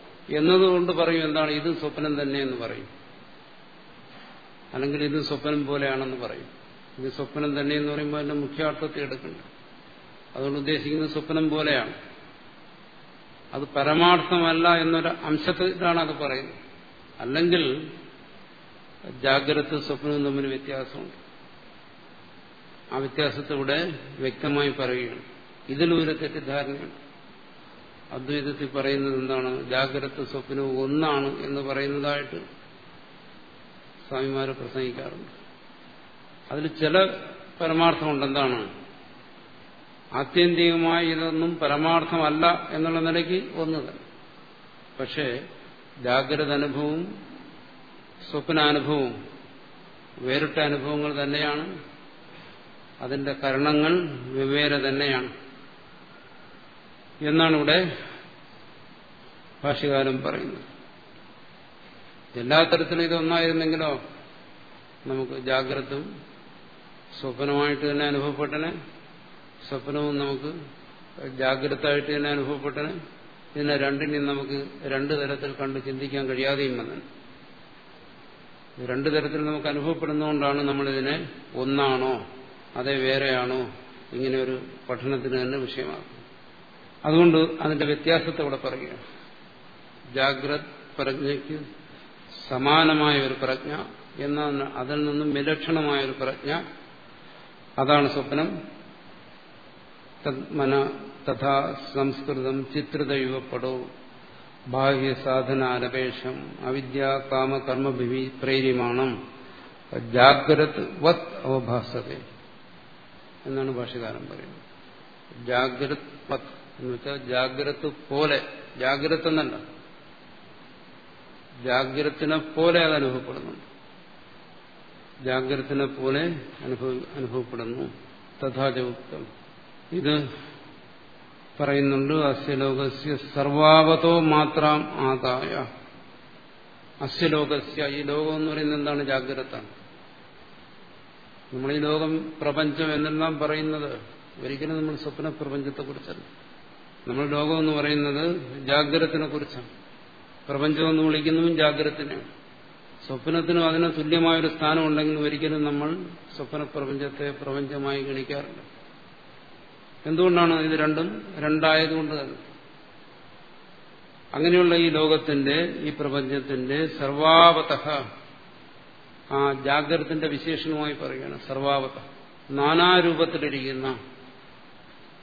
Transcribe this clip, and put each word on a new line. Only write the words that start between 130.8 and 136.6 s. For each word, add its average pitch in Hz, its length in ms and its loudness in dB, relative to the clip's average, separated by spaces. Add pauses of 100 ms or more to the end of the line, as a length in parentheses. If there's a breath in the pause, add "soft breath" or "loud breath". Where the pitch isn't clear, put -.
പറയുന്നുണ്ട്. 139 600 2 (140)
അസ്യ 139 280 -2
ലോകസ്യ 135 560 -2 (220)
സർവാവതോ 156 800 8 (160)
മാത്രാം 151 500 4 (280)
ആദായ. 131 440 0 (1500)